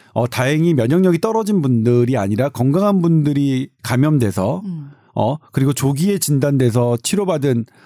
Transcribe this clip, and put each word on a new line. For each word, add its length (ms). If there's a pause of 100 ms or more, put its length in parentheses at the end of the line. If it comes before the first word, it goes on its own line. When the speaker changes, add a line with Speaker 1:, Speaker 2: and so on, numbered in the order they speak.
(140)
Speaker 1:
어, 140
다행히 460
면역력이 480
떨어진 400
분들이 560
아니라 320
건강한 520
분들이 680 (120)
감염돼서, 840
Speaker 2:
음. 240 (240)
Speaker 1:
어, 240 (160)
그리고 200
조기에 460
진단돼서 800
치료받은, 640 (200)